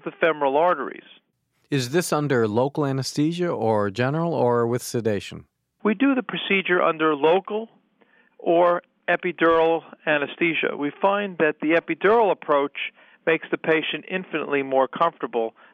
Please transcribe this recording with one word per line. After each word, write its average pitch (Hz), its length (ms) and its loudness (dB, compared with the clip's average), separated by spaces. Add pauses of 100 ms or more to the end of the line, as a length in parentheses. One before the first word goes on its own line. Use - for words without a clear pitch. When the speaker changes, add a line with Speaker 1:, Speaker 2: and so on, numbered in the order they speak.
Speaker 1:
the 170 60 -10
femoral 147 460 0
arteries. 156 480 0 (640)
Speaker 2:
Is 127 200 -2
this 170 220 0
under 139 360 2
local 131 360 0
anesthesia 147 640 -2
or 110 440 0
general 151 420 -2
or 120 320 2
with 120 160 -2
sedation? 104 600 -4 (400)
Speaker 1:
We 214 100 2
do 269 220 0
the 233 80 -4
procedure 180 580 -2
under 160 320 0
local 190 540 0 (720)
or 175 440 2 (260)
epidural 165 760 2 (240)
anesthesia. 151 720 -2
We 143 140 -4 (100)
find 196 380 0
that 151 240 0
the 165 180 2
epidural 190 520 2
approach 143 580 -2 (380)
makes 160 200 0
the 165 100 -4
patient 156 520 -2
infinitely 143 540 -4
more 135 240 0
comfortable, 123 640 -2 (200)